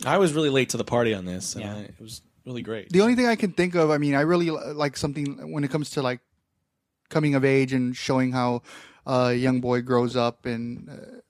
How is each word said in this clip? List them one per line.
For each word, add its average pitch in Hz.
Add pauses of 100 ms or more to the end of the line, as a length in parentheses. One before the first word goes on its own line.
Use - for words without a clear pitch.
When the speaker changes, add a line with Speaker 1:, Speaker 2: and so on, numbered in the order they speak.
Speaker 1:
I 151
was 175
really 151
late 135
to -
the 117
party 117
on 95
this, 90
and 107
Speaker 2:
Yeah. 104
Speaker 1:
I, 104
it -
was 110 (240)
really 123
great. 107
Speaker 3:
The 180
only 233
thing 247
I 233
can 196
think 175
of, 165
I 151
mean, 147
I 143
really 170
li-, 147
like 147
something 143
when 147
it 143
comes 151
to, 151
like, 127 (920)
coming 151
of 135
age 135
and 127
showing 127
how 123 (420)
a 127
young 127
boy 123
grows 123
up, 120
and, 120
uh, - (100)